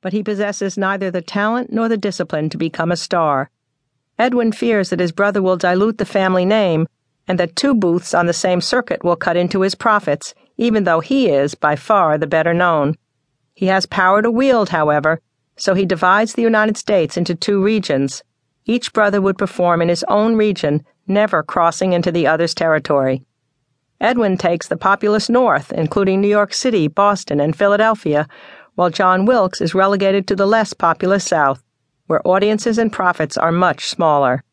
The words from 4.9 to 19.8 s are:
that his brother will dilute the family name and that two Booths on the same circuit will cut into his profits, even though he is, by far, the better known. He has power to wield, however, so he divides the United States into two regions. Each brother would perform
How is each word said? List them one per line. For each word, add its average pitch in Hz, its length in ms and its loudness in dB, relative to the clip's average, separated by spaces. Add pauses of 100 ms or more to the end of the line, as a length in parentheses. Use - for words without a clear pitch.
that 180 100 -2
his 180 100 0
brother 202 320 0
will 185 140 2
dilute 185 420 0
the 202 60 -2
family 185 400 0
name 185 420 2 (400)
and 185 140 -2
that 175 160 -4
two 277 180 0
Booths 180 400 0
on 175 120 2
the 170 60 0
same 180 280 0
circuit 247 420 -4
will 175 140 0
cut 170 200 -2
into 180 260 0
his 196 120 -2
profits, 196 640 -2 (200)
even 220 280 0
though 165 160 2
he 262 280 0
is, 143 280 0
by 151 180 0
far, 165 420 2
the 151 120 -4
better 165 260 0
known. 165 400 0 (600)
He 190 120 -4
has 190 180 0
power 196 380 2
to 233 80 0
wield, 240 380 2
however, 156 520 0 (360)
so - 180 0
he 196 100 0
divides 185 500 0
the 233 80 -2
United 220 340 2
States 180 400 0
into 175 180 -2
two 196 260 -2
regions. 170 640 -2 (440)
Each 233 260 -4
brother 208 280 2
would 190 160 0
perform 175 460 0